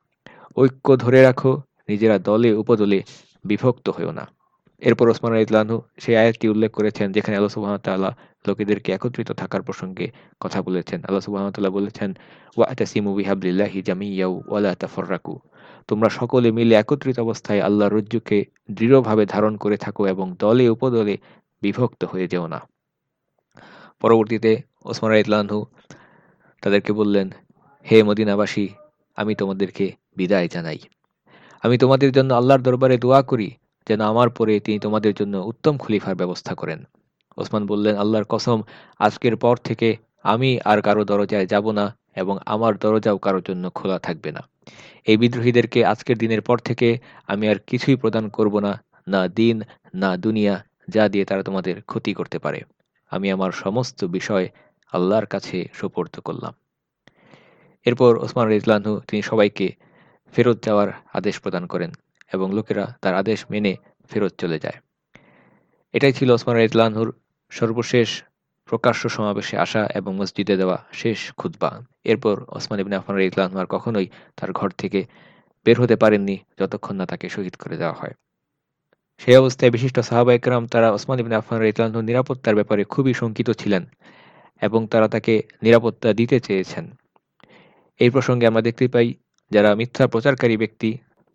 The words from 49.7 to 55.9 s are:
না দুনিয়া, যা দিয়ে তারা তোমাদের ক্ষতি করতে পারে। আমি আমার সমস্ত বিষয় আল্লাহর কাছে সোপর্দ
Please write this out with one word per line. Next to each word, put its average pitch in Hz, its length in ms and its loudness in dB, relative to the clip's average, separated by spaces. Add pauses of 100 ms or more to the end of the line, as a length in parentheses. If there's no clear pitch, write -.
না 92 240 -2
দুনিয়া, 101 460 0 (260)
যা 107 200 2
দিয়ে 98 160 0
তারা 98 180 -4
তোমাদের 95 380 -6
ক্ষতি - 320 -6
করতে 85 260 -8
পারে। 73 220 -6 (500)
আমি 98 200 -4
আমার 92 200 -2
সমস্ত 104 540 -4
বিষয় 92 440 -2 (420)
আল্লাহর 98 340 0
কাছে - 480 -8
সোপর্দ - 460 -10